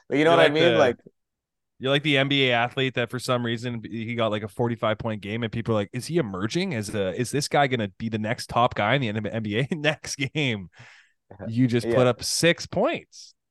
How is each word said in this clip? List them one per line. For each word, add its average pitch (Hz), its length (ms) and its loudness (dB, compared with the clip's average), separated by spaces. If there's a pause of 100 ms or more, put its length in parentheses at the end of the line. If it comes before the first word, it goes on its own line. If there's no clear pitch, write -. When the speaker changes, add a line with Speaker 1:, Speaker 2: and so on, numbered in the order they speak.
Speaker 1:
Like, 139 100 0
you 151 60 4
know 165 60 6
Speaker 2:
You're 170 80 6
Speaker 1:
what 165 60 8
Speaker 2:
like 151 80 6
Speaker 1:
I - 20 0
mean? 165 180 4
Speaker 2:
the - 60 2
Speaker 1:
Like, 127 180 4 (840)
Speaker 2:
you're 127 100 -2
like 143 120 2
the 143 140 2
N 135 120 4
B 139 200 4
A 123 60 4
athlete 120 400 0
that 120 160 -2
for 127 80 -6
some 123 260 -2
reason 117 400 -6
he 113 300 -8
got, 113 160 0
like, 104 120 -4
a 107 60 -8
forty-five 117 480 0
point 107 240 -6
game, 104 220 -6
and 113 100 -4
people 113 220 -2
are 104 60 2
like, 101 120 -4
"Is 123 140 -10
he 160 100 -4
emerging? 127 560 -2
Is 110 140 -4
the, 98 280 -2
is 120 160 -4
this 143 180 -4
guy 143 180 2
gonna 117 220 -2 (100)
be 113 100 -4
the 110 100 -4
next 107 300 -4
top 120 260 2
guy 110 200 2
in 143 80 2
the 117 60 -2
N-, 104 180 -4
N 113 160 -4
B 104 160 -2
A 135 120 -2
<laughs> 190 40 -4
next 151 420 -4
game?" 127 540 -4 (760)
You 117 200 2
just 117 200 0
Speaker 1:
Yeah. 117 100 0
Speaker 2:
put 127 100 6
up 123 180 0
six - 420 0
points. - 680 -4 (160)